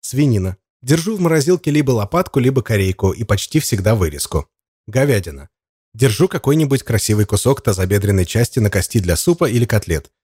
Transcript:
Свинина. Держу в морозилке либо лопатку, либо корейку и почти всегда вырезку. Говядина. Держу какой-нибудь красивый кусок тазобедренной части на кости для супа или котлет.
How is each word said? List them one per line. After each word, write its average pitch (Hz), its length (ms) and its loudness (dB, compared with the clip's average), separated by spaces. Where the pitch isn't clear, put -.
Свинина. 110 560 0
Держу 165 360 0
в 185 40 -6
морозилке 165 500 0
либо 143 200 2
лопатку, 127 500 0
либо 131 220 2
корейку 95 500 0
и 113 120 -6
почти 110 360 -2
всегда 104 340 0
вырезку. 76 540 -2
Говядина. 104 640 -2
Держу 127 340 2
какой-нибудь 143 560 0
красивый 107 440 0
кусок 123 340 0
тазобедренной 95 640 0
части 117 340 -2
на 104 120 2
кости 104 300 -2
для 87 160 0
супа 170 320 0
или 117 180 2
котлет. 87 440 -2